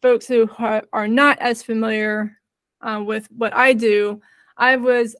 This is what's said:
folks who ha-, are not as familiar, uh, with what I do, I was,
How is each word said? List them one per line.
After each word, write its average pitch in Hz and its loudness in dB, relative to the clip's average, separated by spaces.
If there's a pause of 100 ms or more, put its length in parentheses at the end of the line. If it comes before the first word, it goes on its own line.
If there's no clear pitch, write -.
folks 247 2
who 226 2
ha-, 220 -4 (100)
are 214 -2
not 277 4
as 233 -4
familiar, 214 -4 (420)
uh, 214 -8
with 220 -6
what 226 -4
I 262 4
do, 208 0 (360)
I 254 2
was, 240 0